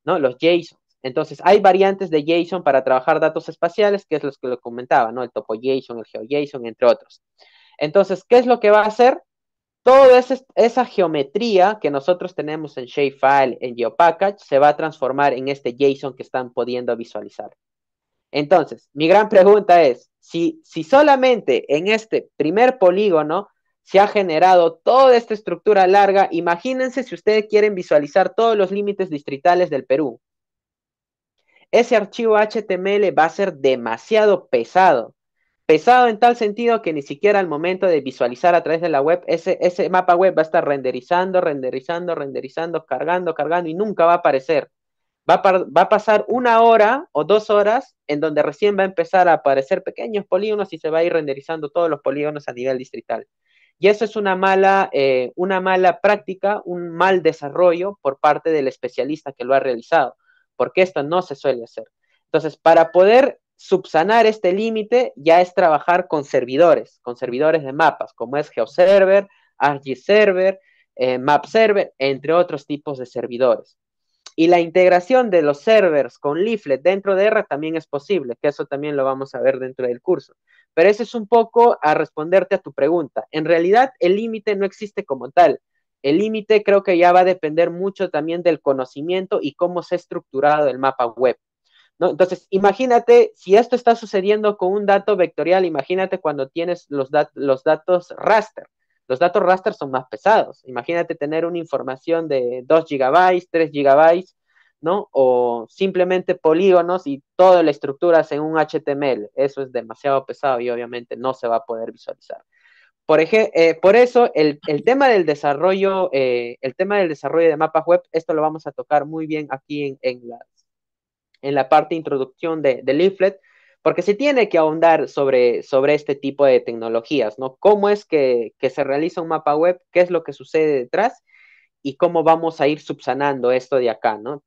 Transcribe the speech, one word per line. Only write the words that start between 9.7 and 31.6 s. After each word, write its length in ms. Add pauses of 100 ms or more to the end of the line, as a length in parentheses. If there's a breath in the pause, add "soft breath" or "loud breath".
Toda 380
esa, 180 (180)
esa 300
geometría 960
que 80
nosotros 460
tenemos 420
en 80
Shapefile, 760
en 140
GeoPackage, 600
se 220
va 80
a 80
transformar 580
en 140
este 260
json 420
que 80
están 280
pudiendo 460
visualizar. 520 (800)
Entonces, 640
mi 140
gran 220
pregunta 520
es, 380
si, 460
si 180
solamente 840 (100)
en 120
este 480
primer 420
polígono 720 (340)
se 180
ha 80
generado 760
toda 320
esta 180
estructura 540
larga, 420
imagínense 760
si 120
ustedes 340
quieren 240
visualizar 640
todos 220
los 140
límites 380
distritales 600
del 160
Perú. 340 (1500)